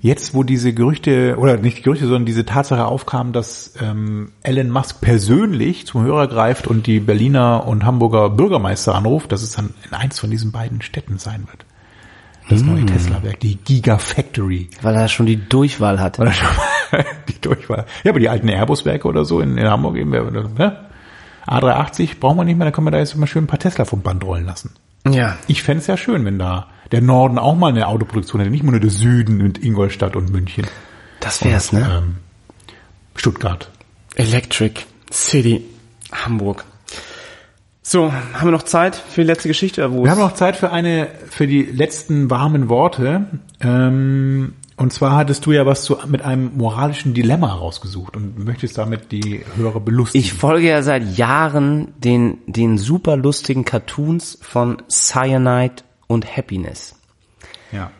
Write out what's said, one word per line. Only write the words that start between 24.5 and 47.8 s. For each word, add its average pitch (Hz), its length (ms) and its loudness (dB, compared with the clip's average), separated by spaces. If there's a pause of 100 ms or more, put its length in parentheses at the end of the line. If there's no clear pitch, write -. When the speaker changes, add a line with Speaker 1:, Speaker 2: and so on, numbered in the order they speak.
Speaker 2:
Ja. 120 300 2 (100)
Speaker 1:
Ich - 140 0
fänd's 151 240 -2
ja 190 100 0
schön, 180 300 -2
wenn 98 140 -2
da 90 280 -4 (280)
der 120 80 4
Norden 127 340 4
auch 135 180 2
mal 175 160 4
eine 110 160 2
Autoproduktion 107 520 -2
hätte, 101 120 0
nicht 147 120 0
nur 127 160 4
der 104 100 4
Süden 110 480 4
mit 101 200 2
Ingolstadt 98 580 0
und 92 160 -2
München. 92 340 -2 (540)
Speaker 2:
Das - 240 -6
wär's, 92 300 0
Speaker 1:
Und, 101 60 4
Speaker 2:
ne? 127 180 0
Speaker 1:
ähm, 87 180 -2 (1000)
Stuttgart. - 540 -4 (460)
Speaker 2:
Electric 110 640 0 (300)
City 117 540 2 (460)
Hamburg. 101 520 -4 (1160)
So, 160 300 2
haben 127 360 -4
wir 170 40 6
noch 160 120 0
Zeit 180 320 2
für - 260 -4
die 160 60 4
letzte 160 220 0
Geschichte, 180 360 -2
oder 127 80 -2
wo 127 100 -2
Speaker 1:
Wir - 20 2
Speaker 2:
ist 143 60 6
Speaker 1:
haben 196 80 2
noch 196 140 2
Zeit 190 220 0
für 175 160 -2
eine, 170 360 0 (220)
für 147 180 -2
die 139 160 4
letzten 143 680 -2
warmen 135 400 0
Worte. 156 580 0 (320)
Ähm, 135 920 0 (240)
und 127 160 0
zwar 139 240 2
hattest 143 280 0
du 151 60 2
ja 143 140 4
was 139 180 2
zu, 143 140 0 (100)
mit 143 140 0
einem 131 360 -2
moralischen 123 560 -2
Dilemma 120 400 2
rausgesucht 92 640 -10